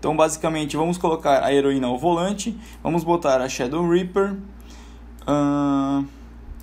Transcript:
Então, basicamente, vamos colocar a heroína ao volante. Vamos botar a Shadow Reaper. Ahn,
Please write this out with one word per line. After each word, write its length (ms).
Então, 140
basicamente, 600
vamos 220
colocar 460
a 100
heroína 320
ao 100
volante. 640
Vamos 220
botar 360
a 80
Shadow 400
Reaper. 480
Ahn, 800